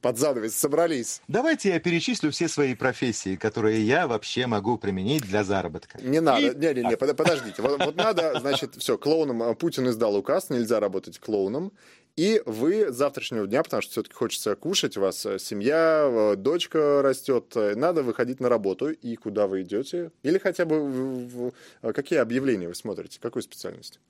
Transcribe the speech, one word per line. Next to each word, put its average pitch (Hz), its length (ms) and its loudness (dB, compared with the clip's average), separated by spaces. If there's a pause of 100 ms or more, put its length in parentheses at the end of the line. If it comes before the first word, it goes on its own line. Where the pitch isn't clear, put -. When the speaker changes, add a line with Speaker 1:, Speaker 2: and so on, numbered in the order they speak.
Speaker 1:
Под 120 160 0
занавес 120 380 0
собрались. 151 720 0
Speaker 2:
Давайте 262 420 2
я 175 100 2
перечислю 170 520 0
все 170 160 -2
свои 143 260 2
профессии, 117 640 -2
которые 110 500 0
я 151 220 4
вообще 120 400 -2
могу 110 320 0
применить 101 420 -2
для 104 220 -2
заработка. 92 580 -4
Speaker 1:
Не 131 200 2
надо. 151 260 4
Speaker 2:
И - 80 0
Speaker 1:
Не, 147 260 0
не, 117 80 0
не, 113 80 0
под-, 135 180 0
подождите. 139 460 0
Вот, 139 180 -2
вот 156 160 0
надо, 170 440 2
значит, 135 380 -2
всё, 117 200 0
клоуном, 143 460 0
а, 120 100 0
Путин 139 360 -2
издал 110 260 2
указ, 135 340 0
нельзя 117 300 2
работать 95 400 -4
клоуном. 110 520 -2 (440)
И 208 320 2
вы 156 440 2
с 120 40 -8
завтрашнего 127 500 -2
дня, 113 160 2
потому 113 220 -2
что - 80 -12
всё-таки - 240 -6
хочется 107 400 -2
кушать, - 420 -4
у 101 40 0
вас, 95 260 0
э, 98 100 -2
семья, 151 720 2
э, 107 240 4
дочка 143 680 2
растёт, 131 520 0
э, 104 200 2
надо 160 260 2
выходить 123 380 -2
на 123 100 2
работу. 113 400 2
И 120 280 -8
куда 104 280 -2
вы 95 160 -2
идёте? 135 480 -4 (140)
Или 175 160 2
хотя 180 260 0
бы 156 140 2
в, 131 480 -4 (220)
в, 123 40 -14 (300)
э, 113 100 -2
какие 147 240 -2
объявления 120 500 0
вы 87 60 -8
смотрите? 87 480 -10
Какую 120 220 -6
специальность? - 560 -14 (100)